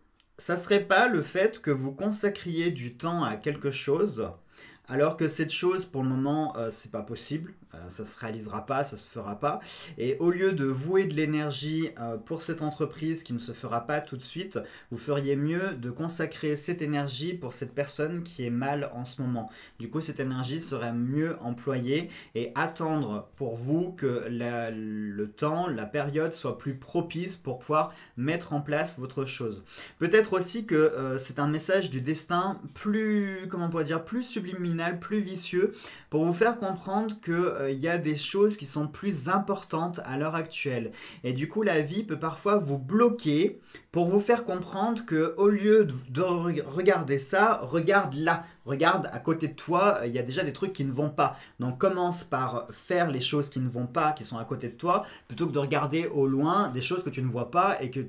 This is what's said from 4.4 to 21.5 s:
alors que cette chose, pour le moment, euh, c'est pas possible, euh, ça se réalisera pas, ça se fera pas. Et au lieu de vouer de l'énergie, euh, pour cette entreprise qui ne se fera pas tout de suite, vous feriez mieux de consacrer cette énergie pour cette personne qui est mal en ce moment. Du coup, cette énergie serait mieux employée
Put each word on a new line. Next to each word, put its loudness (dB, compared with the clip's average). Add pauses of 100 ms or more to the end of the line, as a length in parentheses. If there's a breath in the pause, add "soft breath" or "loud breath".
alors 2
que 2
cette -2
chose, 0
pour -4
le 2
moment, 0
euh, -2
c'est -14
pas -6
possible, -8 (180)
euh, -14 (120)
ça -10
se -14
réalisera -8
pas, 0
ça -10
se -16
fera -8
pas. 0 (380 loud breath)
Et 0
au 4
lieu 4
de 0
vouer 2
de -2
l'énergie, 0 (100)
euh, -4
pour -8
cette -4
entreprise -2
qui -8
ne -2
se -10
fera -4
pas 0
tout -8
de -8
suite, -6 (320 loud breath)
vous -6
feriez 0
mieux 0
de -6
consacrer -2
cette -4
énergie -2
pour -8
cette -10
personne -2
qui -8
est -2
mal -2
en -8
ce -8
moment. -2 (300 loud breath)
Du -8
coup, -4
cette -6
énergie -2
serait -4
mieux 0
employée -2 (260 loud breath)